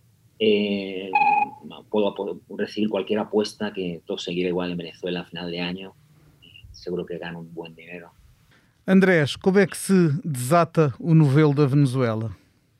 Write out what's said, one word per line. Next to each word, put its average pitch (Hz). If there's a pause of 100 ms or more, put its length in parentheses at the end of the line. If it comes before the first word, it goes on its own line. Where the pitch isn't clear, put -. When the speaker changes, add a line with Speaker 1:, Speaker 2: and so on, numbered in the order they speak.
(380)
Speaker 1:
Eh, 101 (540)
no, -
puedo 104
apo-, 87 (160)
recibir 104
cualquier 101
apuesta 107
que 87
todo 98
seguirá 90
igual 90
en 87
Venezuela 87
a 85
final 87
de 87
año. 95 (760)
Seguro 87
que 85
gano 85
un 82
buen 85
dinero. 85 (720)
Speaker 2:
Andrés, 185
como 196
é 190
que -
se 180 (140)
desata 151
o 160
novelo 151
da 147
Venezuela? 120 (440)